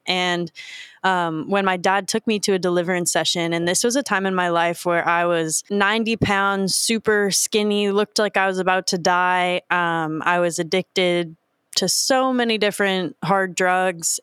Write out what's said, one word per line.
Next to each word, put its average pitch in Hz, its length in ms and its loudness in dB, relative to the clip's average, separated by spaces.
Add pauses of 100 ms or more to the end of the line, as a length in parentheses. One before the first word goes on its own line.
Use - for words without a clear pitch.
And, 180 460 0 (520)
um, 170 460 0
when 196 140 0
my 185 140 0
dad 190 300 0
took - 200 -4
me 220 120 0
to 202 140 0
a 190 60 2
deliverance 175 520 0
session, 170 420 0
and 170 140 0
this 180 160 0
was 240 120 0
a 277 80 0
time 196 220 0
in 190 100 0
my 180 140 0
life 170 360 0
where 170 220 0
I 170 180 2
was 165 440 0
ninety 214 480 0
pounds, 196 580 0
super 214 540 0
skinny, 208 640 0
looked 208 280 0
like 208 180 0
I 190 100 2
was 190 100 -2
about 185 300 0
to 190 100 -2
die. 180 720 2
Um, 165 560 -2
I 175 140 2
was 175 200 0
addicted 175 760 0 (400)
to - 140 0
so 262 420 2
many 240 260 0
different 190 640 0
hard 185 320 0
drugs, 180 680 0